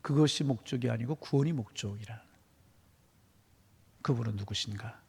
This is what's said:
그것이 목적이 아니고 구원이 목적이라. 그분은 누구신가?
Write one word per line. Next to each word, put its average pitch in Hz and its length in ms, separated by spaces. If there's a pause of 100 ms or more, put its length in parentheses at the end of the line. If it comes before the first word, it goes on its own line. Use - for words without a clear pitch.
그것이 147 420
목적이 123 480
아니고 117 240
구원이 147 380
목적이라. 110 680 (1800)
그분은 117 320
누구신가? 101 760